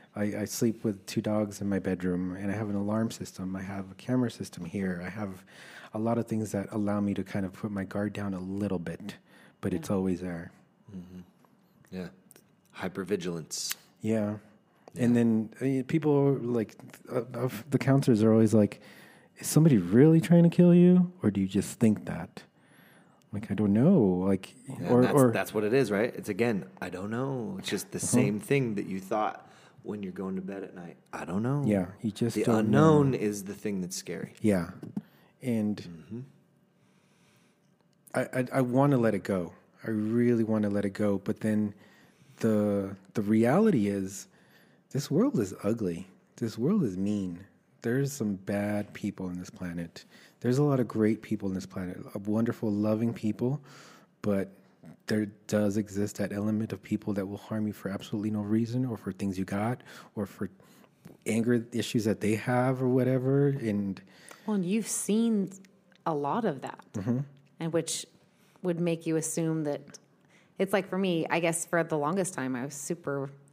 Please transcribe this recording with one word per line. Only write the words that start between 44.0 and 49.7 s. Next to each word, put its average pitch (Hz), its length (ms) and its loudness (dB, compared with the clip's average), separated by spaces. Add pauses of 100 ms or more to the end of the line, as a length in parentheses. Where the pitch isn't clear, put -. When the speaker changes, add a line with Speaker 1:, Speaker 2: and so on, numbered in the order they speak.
Speaker 1:
this - 200 -4
world 214 300 2
is 95 120 -2 (120)
ugly. 98 420 -2 (300)
This 110 200 -6
world 160 280 2
is 92 120 -2
mean. 95 480 -4 (380)
There's 135 300 -2
some 104 240 -2
bad 104 560 -4
people 95 340 -8
on 90 120 -8
this 90 120 -12
planet. 87 540 -10 (360)